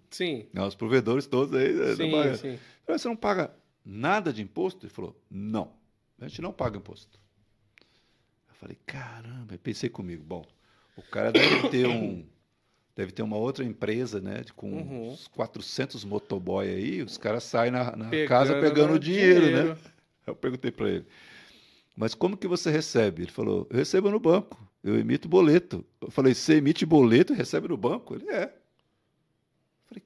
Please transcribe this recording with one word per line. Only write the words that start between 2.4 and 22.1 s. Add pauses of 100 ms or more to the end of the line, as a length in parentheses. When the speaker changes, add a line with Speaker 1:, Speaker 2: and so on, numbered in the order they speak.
Speaker 2:
Eu (260)
falei,
"Você
não
paga (300)
nada
de
imposto?"
Ele
falou, (100)
"Não, (460)
a
gente
não
paga
imposto." (1300)
Eu
falei,
"Caramba",
eu
pensei
comigo,
"Bom, (500)
o
cara
deve
ter
um, (340)
<coughs>
deve
ter
uma
outra
empresa,
né,
de,
com
Speaker 1:
Uhum.
Speaker 2:
uns
quatrocentos
motoboy
aí,
os
caras
saem
na,
na
Speaker 1:
Pegando
Speaker 2:
casa
pegando
Speaker 1:
no
Speaker 2:
o
dinheiro,
né?"
Speaker 1:
dinheiro. (500)
Speaker 2:
Aí
eu
perguntei
pra
ele, (920)
"Mas